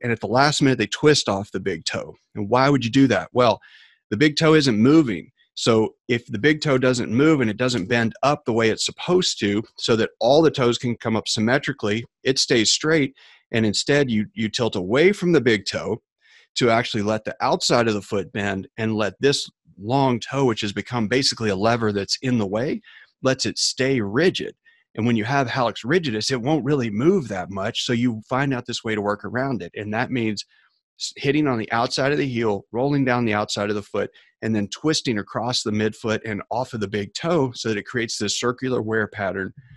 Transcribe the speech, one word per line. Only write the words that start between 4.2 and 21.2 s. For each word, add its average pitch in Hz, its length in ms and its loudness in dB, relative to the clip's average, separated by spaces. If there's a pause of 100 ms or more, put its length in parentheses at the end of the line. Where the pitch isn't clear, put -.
toe 160 180 4
isn't 135 240 4
moving. 127 540 4 (220)
So 110 400 2 (120)
if 120 200 -2
the 117 120 -6
big 151 220 2
toe 139 180 2
doesn't 123 320 0
move 143 300 4
and 113 100 0
it 101 60 -6
doesn't 120 320 -2
bend 117 240 0 (100)
up 143 220 0
the 120 80 -2
way 113 180 4
it's - 160 -2
supposed - 540 0
to, 104 220 0 (160)
so 117 180 0
that 110 140 0 (100)
all 135 220 6
the 151 80 4
toes 120 280 2
can 120 180 -4
come 110 200 -2
up 104 100 -4
symmetrically, 117 800 -2 (180)
it 135 160 0
stays 113 320 2
straight. 151 440 0 (360)
And 110 160 0
instead, 139 440 0
you, 107 240 0
you 110 140 -2
tilt 110 280 -2
away 127 360 4
from 175 200 0
the 151 80 6
big 113 260 2
toe 95 340 -6 (540)
to 120 160 2
actually 113 320 0
let 107 220 -2
the - 160 -10
outside 127 480 2
of 107 60 2
the 101 80 -4
foot 95 300 -6
bend 98 440 -4
and 110 180 -2
let 104 260 -2
this 139 300 0 (280)
long 123 420 0
toe, 139 240 -2
which 117 160 0
has 101 120 -4
become 107 360 -4
basically 120 420 0